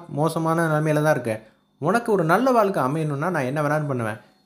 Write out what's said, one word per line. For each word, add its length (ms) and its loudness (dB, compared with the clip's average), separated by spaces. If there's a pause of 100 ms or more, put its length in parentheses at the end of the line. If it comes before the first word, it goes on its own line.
மோசமான 600 0
நிலைமையில 340 2
தான் 100 4
இருக்கேன். 280 -2 (400)
உனக்கு 320 0
ஒரு 120 2
நல்ல 280 2
வாழ்க்கை 320 2
அமையணும்னா 460 -2
நான் 160 -2
என்ன 160 -2
வேணாலும் 260 0
பண்ணுவேன். 300 -4 (280)